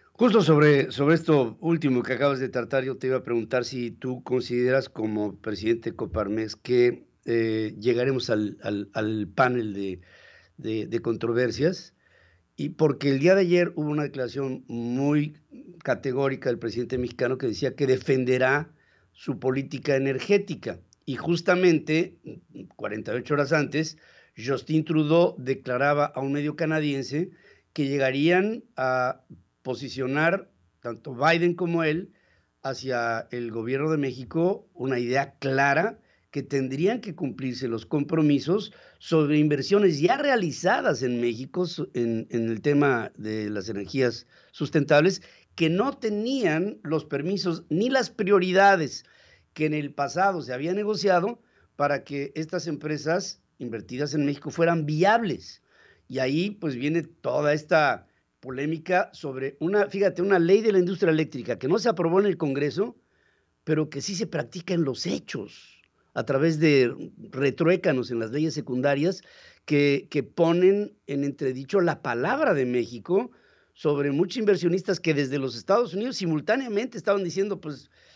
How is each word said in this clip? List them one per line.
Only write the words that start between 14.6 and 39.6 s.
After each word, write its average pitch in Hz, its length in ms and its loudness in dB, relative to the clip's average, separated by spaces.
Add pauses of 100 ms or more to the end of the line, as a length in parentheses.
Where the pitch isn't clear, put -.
muy 139 720 -2 (460)
categórica 135 640 -2
del 120 80 0
presidente 117 400 -4
mexicano 123 400 -2
que 131 100 -4
decía 123 280 -4
que 143 100 -2
defenderá 131 840 2 (400)
su - 280 -8
política 135 560 -2
energética, 135 840 0 (260)
y 131 100 -6
justamente 170 1000 2 (580)
cuarenta 107 380 -8
y 120 40 -2
ocho 147 180 -4
horas 143 180 0
antes, 151 440 0 (380)
Justin 135 480 -2
Trudeau 165 540 2
declaraba 135 680 0
a - 160 -6
un 139 120 -4
medio 147 220 -4
canadiense 151 720 -2 (440)
que 143 140 -2
llegarían 147 760 2 (120)
a 127 460 -2 (420)
posicionar, 143 840 -2 (320)
tanto 120 320 -12
Biden 165 400 2
como 170 300 -2
él, 160 300 -2 (500)
hacia 123 680 -4
el 120 200 -6
gobierno 127 400 -2
de 160 60 0
México 143 760 -2
una 131 260 -2
idea 139 400 -2
clara 139 600 2 (320)
que 139 120 -6
tendrían 143 580 -2
que 180 140 -12
cumplirse 127 520 -6
los 113 180 -6
compromisos 156 880 0 (260)
sobre 151 380 2
inversiones 151 640 4